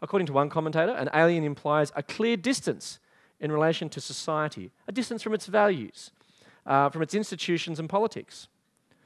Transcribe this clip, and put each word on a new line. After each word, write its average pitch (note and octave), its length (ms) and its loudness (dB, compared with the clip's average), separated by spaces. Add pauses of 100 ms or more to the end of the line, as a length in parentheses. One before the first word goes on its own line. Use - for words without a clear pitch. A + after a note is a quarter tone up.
according F3+ 260 0
to C#3 60 -4
one C#3 160 4
commentator, D#3+ 440 0
an C3+ 200 -2
alien E3 300 6
implies D3 520 0
a D3 80 -4
clear A#3 320 0
distance F3+ 640 -4 (400)
in D3+ 120 -4
relation D#3+ 380 2
to - 100 -10
society, D3 720 -6 (160)
a G3+ 60 -10
distance A#3 280 -4
from G#3+ 120 -2
its - 120 -4
values, F#3+ 640 0 (540)
uh, C#3 240 4
from D#3+ 120 -4
its D#3 120 -2
institutions E3+ 640 -2
and D#3+ 100 -6
politics. G#3 580 -4 (580)